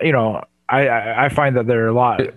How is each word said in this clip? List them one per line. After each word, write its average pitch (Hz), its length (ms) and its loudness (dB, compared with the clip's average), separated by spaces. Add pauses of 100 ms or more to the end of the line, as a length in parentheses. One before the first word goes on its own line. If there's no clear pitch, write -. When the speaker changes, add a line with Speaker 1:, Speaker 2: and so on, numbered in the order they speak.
Speaker 1:
you 160 100 0
know, 110 320 -2 (260)
I, 135 200 2
I, 113 360 0
I 143 40 0
find 139 260 0
that 120 120 0
they're 117 200 2
a 113 60 0
lot, 120 260 2
Speaker 2:
It, - 180 -2